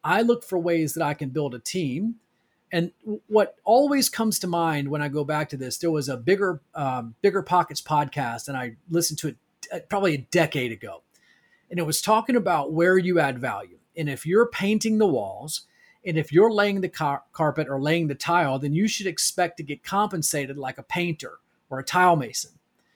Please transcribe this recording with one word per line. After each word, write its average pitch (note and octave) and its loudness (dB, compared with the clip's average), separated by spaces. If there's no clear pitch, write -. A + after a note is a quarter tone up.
I G3+ 2
look A#3 2
for F#3 -2
ways E3+ 0
that E3 -2
I D3 -2
can C#3 -8
build C#3 -4
a B2 -12
team. F3+ -4
And F3 -2
w-, G#3+ -8
what G#3 2
always C4+ 4
comes A3 -2
to - -6
mind E3 0
when D3 -2
I D3 -2
go D3 -2
back D3+ -2
to C#3+ -8
this, C3 -8
there E3+ 0
was D3 -2
a C3+ -4
bigger, F3+ 0
um, B2+ -4
Bigger F#3+ 2
Pockets F3 0
podcast, C#3 -2
and C#3 -6
I B2 -8
listened E3 0
to D#3+ -4
it, C3+ -8
uh, F3+ -6
probably G3 2
a C3+ -4
decade C#3+ 0
ago. G2 -14
And F3 -6
it E3+ -2
was D#3 0
talking A3 2
about E3 0
where E3+ 6
you F3+ 4
add C#3 2
value. G2+ -6
And D3+ -4
if C#3 -6
you're G3+ 4
painting G#3+ 0
the G#3+ 4
walls, A2+ -4
and E3 -2
if D3+ -2
you're G#3 8
laying G3+ 0
the F3+ -2
car-, C#3+ -4
carpet D3+ 0
or C3+ -4
laying D#3+ 2
the C#3+ -2
tile, D3 0
then C#3+ -2
you F#3+ 2
should G#3 -4
expect F3 -2
to E3+ -12
get C#3+ -10
compensated E3 -2
like C3 -8
a - -14
painter F3 -6
or C3 -6
a C3+ -6
tile F3+ 4
mason. A#2+ -6